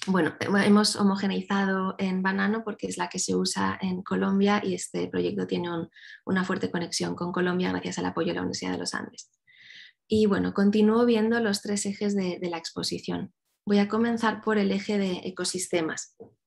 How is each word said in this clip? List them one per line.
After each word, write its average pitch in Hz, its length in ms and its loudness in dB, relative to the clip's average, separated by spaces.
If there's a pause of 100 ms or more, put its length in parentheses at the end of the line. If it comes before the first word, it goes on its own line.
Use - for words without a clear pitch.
bueno, 180 320 2
hemos 208 560 4
homogeneizado 190 1040 0
en 190 260 0
banano 196 400 0
porque 208 240 -8
es 185 100 -8
la 175 120 -4
que 185 100 -6
se 185 160 0
usa 190 460 0
en 185 200 -4
Colombia 196 640 2
y 185 120 -2
este 180 340 -6
proyecto 180 360 -2
tiene 180 280 -4
un, 165 160 -6 (360)
una 185 200 0
fuerte 190 260 -2
conexión 175 440 -4
con 180 180 -6
Colombia 180 380 0
gracias 180 280 -4
al 180 60 -2
apoyo 170 220 -2
de 170 80 -2
la 180 60 -4
Universidad 185 300 -4
de 180 60 -2
los 175 160 -6
Andes. - 360 -10 (840)
Y 214 140 4
bueno, 185 300 2
continúo 214 500 4
viendo 226 340 4
los 202 220 0
tres 208 240 -4
ejes 202 300 -2
de, 180 260 -2
de 175 80 -4
la 170 80 -6
exposición. 175 760 -6 (320)
Voy 202 140 2
a 202 100 6
comenzar 226 540 0
por 214 160 0
el 196 140 2
eje 202 260 -2
de 190 260 -2
ecosistemas. 180 920 -4 (320)